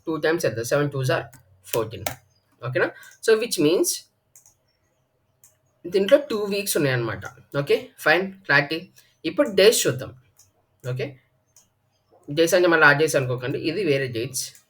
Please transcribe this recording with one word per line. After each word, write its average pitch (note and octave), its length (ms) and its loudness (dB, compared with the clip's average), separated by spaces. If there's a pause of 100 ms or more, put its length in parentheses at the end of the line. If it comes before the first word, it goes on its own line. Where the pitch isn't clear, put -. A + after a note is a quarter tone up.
టూ D#3+ 120 -4
టైమ్స్ D#3+ 280 -2
వెళ్తది. A2+ 200 -4
సెవెన్ D3 240 0
twos C3+ 200 -4
are E3 160 -2 (400)
ఫోర్టీన్. G#2 400 -6 (640)
ఓకేనా? F#3 220 -2 (360)
So, A3+ 60 4 (120)
which B3 140 -6 (100)
means G#3 220 2 (2000)
దీంట్లో G3 300 4 (120)
టూ A3+ 80 -4
వీక్స్ G3 400 -2
ఉన్నాయన్నమాట. A#2+ 460 -2 (340)
ఓకే, C#3+ 320 -2 (100)
ఫైన్, F#3 340 0
క్లారిటీ. C#3+ 460 0 (460)
ఇప్పుడు F3 240 0
డేస్ F#3+ 380 4
చూద్దాం. B2+ 240 -6 (800)
ఓకే, B2+ 140 -6 (1200)
డేస్ E3 240 2
అంటే F3+ 140 4
మళ్ళీ D#3+ 200 6
ఆ C#3+ 40 8
డేస్ D3 240 2
అనుకోకండి, B2+ 440 -2
ఇది E3+ 240 -4
వేరే C#3 240 0
డేట్స్. A#2 360 -8 (260)